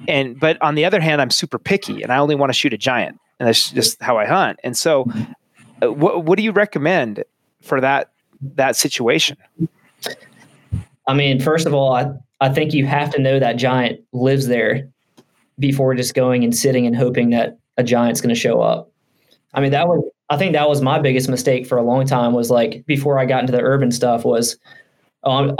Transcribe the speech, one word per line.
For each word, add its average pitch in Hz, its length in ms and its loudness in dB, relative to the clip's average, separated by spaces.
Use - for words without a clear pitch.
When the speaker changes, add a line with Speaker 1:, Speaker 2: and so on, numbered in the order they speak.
Speaker 1:
and, 135 320 -2
but 160 220 0
on 151 120 0
the 151 120 2
other 190 140 2
hand, 156 200 2
I'm 127 100 0
super - 280 -4
picky 104 440 -4
and 110 80 -4
I 127 80 2
only 147 160 2
wanna 139 200 0
shoot 139 180 0
a 107 60 -6
giant, 120 400 -2
and 123 80 0
that's 113 220 2
just - 300 -2
how 123 180 0
I 104 80 0
hunt. 143 360 0
And 120 160 -6
so, 143 280 0
uh, 120 100 2
what, 160 320 0
what 175 120 2
do 208 80 0
you 220 80 -2
recommend 151 720 0
for 135 180 -2
that, 135 320 0
that 117 220 0
situation? 143 600 -2
Speaker 2:
I 135 60 0
mean, 139 260 2
first 160 260 0
of 147 80 0
all, 135 180 2
I, 135 200 -2
I 135 100 2
think 156 220 -2
you 139 140 2
have 143 280 -2
to 143 60 0
know 135 180 2
that 120 160 0
giant 123 460 0
lives 131 340 0
there 117 420 0
before 135 360 0
just 123 200 -4
going 127 300 2
and 117 100 0
sitting 127 320 2
and 117 80 0
hoping 123 360 2
that 117 280 0
a 127 60 0
giant's 120 380 0
gonna 120 160 0
show 117 240 0
up. - 320 -2
I 139 60 -2
mean, 139 120 0
that 165 160 0
was, 165 160 0
I 156 80 -2
think 185 180 0
that 151 140 2
was 143 140 0
my 139 160 2
biggest 131 300 0
mistake 127 380 -2
for 127 120 0
a 120 40 2
long 123 220 0
time 123 280 2
was, 120 180 0
like, 117 340 0
before 143 340 0
I 131 80 0
got 131 140 0
into 127 120 -2
the 123 100 2
urban 131 300 2
stuff 117 320 0
was, 120 340 0
"Oh, 135 80 0
I'm, 139 300 0